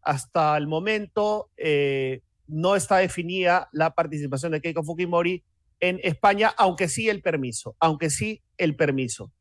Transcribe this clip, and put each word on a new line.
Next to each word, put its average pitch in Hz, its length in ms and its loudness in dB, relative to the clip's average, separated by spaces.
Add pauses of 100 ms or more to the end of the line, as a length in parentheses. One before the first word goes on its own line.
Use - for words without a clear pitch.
Hasta 151 540 0
el 147 100 -2
momento, 208 880 -2
eh, 139 640 0 (240)
no 160 280 0
está 190 240 2
definida 180 720 0
la 156 220 0
participación 147 580 -2
de 151 80 -2
Keiko 160 220 -4
Fujimori 175 640 -2 (360)
en 180 220 0
España, 202 540 2
aunque 185 320 2
sí 220 200 -2
el 208 140 -2
permiso, 135 580 -4
aunque 160 280 2
sí 214 340 -4 (140)
el 156 200 0
permiso 131 640 -2